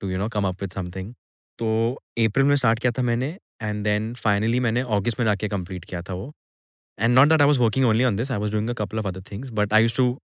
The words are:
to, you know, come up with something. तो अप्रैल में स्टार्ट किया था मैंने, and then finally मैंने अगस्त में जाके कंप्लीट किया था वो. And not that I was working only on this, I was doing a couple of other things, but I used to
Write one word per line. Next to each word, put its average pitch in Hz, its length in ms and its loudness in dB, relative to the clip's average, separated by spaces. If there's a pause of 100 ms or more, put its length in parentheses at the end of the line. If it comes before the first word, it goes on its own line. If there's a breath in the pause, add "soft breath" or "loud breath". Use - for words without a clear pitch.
to, 98 80 -4
you 92 80 -2
know, 101 120 -2
come 104 160 -2
up 92 160 -2
with 98 120 -6
something. 92 420 -6 (440)
तो 113 100 -2 (500)
अप्रैल 117 280 2
में 143 100 4
स्टार्ट 113 220 2
किया 120 140 0
था 123 100 -2
मैंने, 123 340 -2 (300)
and 104 200 -2
then 107 280 -2
finally 113 460 0
मैंने 120 200 0 (160)
अगस्त 104 220 0
में 120 80 0
जाके 104 220 0
कंप्लीट 92 360 -4
किया 87 240 -6
था 95 60 -2
वो. 107 180 -6 (640)
And 117 160 2
not 139 160 6
that 156 100 4
I 143 60 6
was 143 120 4
working 127 260 2
only 117 200 2
on 107 120 0
this, 131 140 -2
I 113 80 -2
was 104 120 -2
doing 107 200 0
a 120 40 -2
couple 110 240 -4
of 104 80 -2
other 92 160 -4
things, 123 280 -8
but 107 220 0
I 107 60 6
used 113 180 2
to 127 300 0